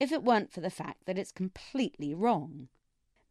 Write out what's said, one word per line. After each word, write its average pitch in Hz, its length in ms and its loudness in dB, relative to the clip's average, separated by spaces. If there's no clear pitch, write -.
if 269 100 2
it 311 120 0
weren't 226 300 4
for 175 100 -8
the 185 80 -2
fact - 340 -8
that 185 140 -2
it's - 140 -6
completely 185 840 -2
wrong. 165 540 0